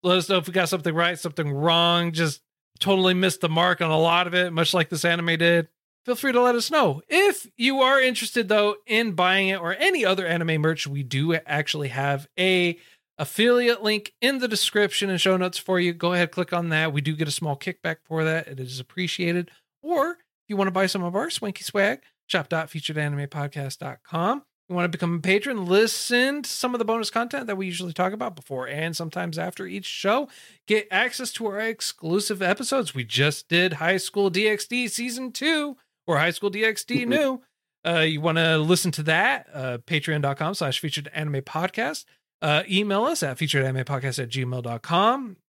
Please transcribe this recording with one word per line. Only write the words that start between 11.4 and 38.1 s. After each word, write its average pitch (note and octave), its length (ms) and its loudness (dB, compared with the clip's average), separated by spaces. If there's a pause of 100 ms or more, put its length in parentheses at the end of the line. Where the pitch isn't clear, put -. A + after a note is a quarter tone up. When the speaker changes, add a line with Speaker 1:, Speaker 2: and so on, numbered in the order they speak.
Speaker 1:
have C#3 380 -2 (120)
a F3+ 400 2 (400)
affiliate A#3 640 2
link G#3+ 360 -2
in C4 200 2
the B3 80 -2
description G3+ 640 0
and F3+ 100 0
show F#3+ 160 4
notes F3+ 220 -2
for F#3 200 0
you. F3 140 0
Go E3+ 200 0
ahead, F3 180 2
click F3+ 220 -4
on E3+ 160 -2
that. D#3+ 220 0
We D3 100 -2
do D3+ 140 -2
get D#3 120 -2
a D3 40 -4
small D3+ 240 -4
kickback E3 480 -6
for D#3+ 200 -4
that. D#3+ 240 -2
It C3+ 120 -12
is B2+ 200 -10
appreciated. F3 720 -4 (320)
Or D#4+ 300 0
if - 40 -12 (320)
you G3+ 80 -2
wanna F#3+ 140 2
buy F#3+ 160 2
some F#3+ 160 -2
of F3 120 -4
our C#4 140 0
swanky G#3 340 -6
swag, G#3 380 0 (240)
shop D#3+ 240 -2
dot D#3+ 220 -2
featured D#3 260 -6
anime C#3+ 300 -2
podcast C#3+ 500 -6
dot - 260 -12
com. G3+ 380 -2 (280)
You F3+ 60 -4
wanna F3 140 0
become E3+ 260 -2
a E3 40 -2
patron, G3 480 0
listen A#3+ 720 2
to - 80 -10
some B3 240 -4
of A#3+ 60 -2
the A3+ 60 0
bonus A3+ 260 -2
content A#3+ 340 -4
that G3+ 120 -4
we F#3+ 100 -4
usually F3 260 -6
talk F#3 180 0
about G#3+ 240 -6
before C3 320 -8
and D#3 300 -4
sometimes E3+ 400 -6
after F3+ 300 -6
each F#3+ 180 -8
show. B3+ 420 -2 (380)
Get G#3 240 0
access A#3 440 -2
to A#3 120 -8
our G3+ 140 -4
exclusive G3+ 840 -4
episodes. G3+ 540 -2
We B2+ 80 -4
just C#3 460 0
did F3 240 2
High E3 240 0
School G3 340 0
D G3+ 180 2
X G#3 160 -2
D B3 220 -4
Season A#3+ 440 -6
two D4 460 -2 (300)
or E3 100 2
High E3 140 2
School G3+ 180 -4
D G#3 160 -2
X A3 180 -2
D A#3+ 180 -2
Speaker 2:
Mm-hmm. A#3+ 100 -4
Speaker 1:
New. C4+ 300 0 (440)
Uh, E3+ 140 0
you D#3+ 200 0